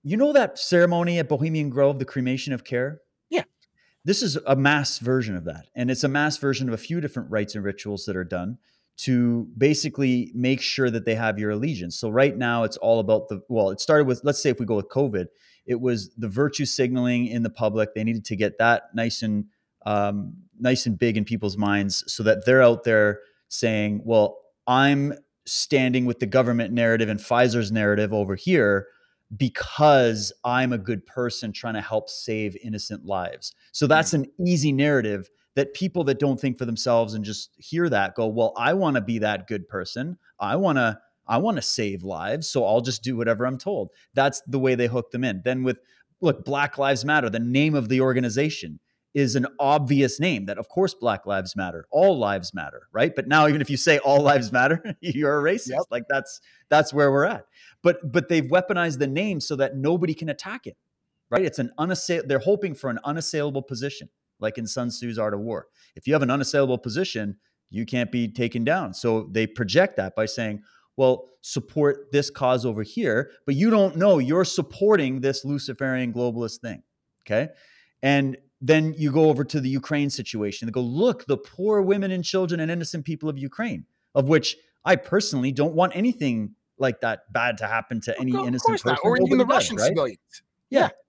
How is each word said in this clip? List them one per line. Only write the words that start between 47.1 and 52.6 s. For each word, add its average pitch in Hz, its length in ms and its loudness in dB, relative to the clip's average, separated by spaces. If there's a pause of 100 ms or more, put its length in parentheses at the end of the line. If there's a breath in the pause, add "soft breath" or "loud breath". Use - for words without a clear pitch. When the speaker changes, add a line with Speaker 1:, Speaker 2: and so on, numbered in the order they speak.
Speaker 1:
the 113 100 -4
name 139 340 2
of 120 160 0
the 131 120 2
organization 127 760 -2 (340)
is 139 220 2
an 127 120 0 (120)
obvious 139 600 2
name 139 260 0
that, 101 140 -6
of 110 100 -12
course, 185 240 0
Black 110 320 -2
Lives 95 300 -2
Matter, 87 340 -6
all 170 300 4
lives 101 340 -2
matter, 71 380 -12